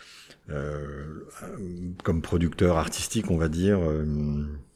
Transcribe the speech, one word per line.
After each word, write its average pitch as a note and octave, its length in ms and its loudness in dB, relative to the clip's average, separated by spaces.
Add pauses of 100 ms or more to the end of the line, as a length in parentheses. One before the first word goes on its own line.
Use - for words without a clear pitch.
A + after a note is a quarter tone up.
(500)
euh, D2 760 -8 (800)
comme E2 160 4
producteur E2+ 560 4
artistique, G2 540 0
on E2 60 4
va D#2+ 120 4
dire, F#2 320 4
euh, D#2 240 2 (720)